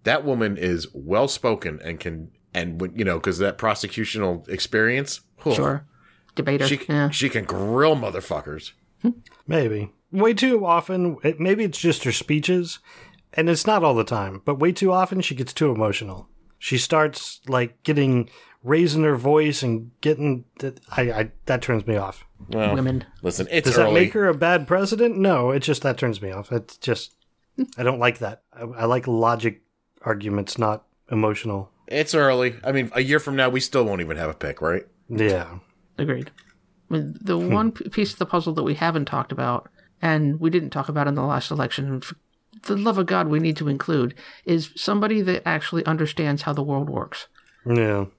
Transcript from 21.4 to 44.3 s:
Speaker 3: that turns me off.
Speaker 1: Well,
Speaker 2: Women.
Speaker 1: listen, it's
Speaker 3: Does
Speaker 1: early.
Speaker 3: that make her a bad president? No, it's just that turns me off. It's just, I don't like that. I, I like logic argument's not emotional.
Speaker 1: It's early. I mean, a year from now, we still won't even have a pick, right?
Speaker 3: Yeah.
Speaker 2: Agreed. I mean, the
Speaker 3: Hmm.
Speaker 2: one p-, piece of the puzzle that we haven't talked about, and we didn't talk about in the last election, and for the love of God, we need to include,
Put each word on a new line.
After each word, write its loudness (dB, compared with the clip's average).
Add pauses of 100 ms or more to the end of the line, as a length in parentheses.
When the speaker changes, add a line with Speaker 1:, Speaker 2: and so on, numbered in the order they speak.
Speaker 3:
that 0
turns -2
me 0
off. -6 (240)
Speaker 1:
Well, 0
Speaker 2:
Women. 0 (160)
Speaker 1:
listen, -2
it's 2
Speaker 3:
Does 4
Speaker 1:
early. 6
Speaker 3:
that 6
make 4
her 2
a 4
bad 2
president? 2
No, 4
it's 0
just 0
that 0
turns -2
me -6
off. -10
It's -4
just, -4 (640)
I -4
don't 0
like 2
that. -8 (100)
I, -18
I -4
like 2
logic 0 (400)
argument's -4
not -2 (260)
emotional. -2 (160)
Speaker 1:
It's -2
early. 2
I 0
mean, 0
a 0
year 2
from -4
now, 4
we 0
still 2
won't 0
even -6
have -4
a -6
pick, -8
right? 0 (240)
Speaker 3:
Yeah. 0 (380)
Speaker 2:
Agreed. -4 (580)
I -2
mean, -2
the -2
Speaker 3:
Hmm. 0
Speaker 2:
one 4
p-, -10
piece -2
of -16
the 0
puzzle -2
that -4
we 0
haven't 0
talked -4
about, -4 (320)
and 2
we 2
didn't 0
talk -4
about 0
in 0
the 0
last -2
election, -2
and -4
for -12 (480)
the -2
love 0
of 2
God, 0
we 2
need 0
to -4
include, 0 (320)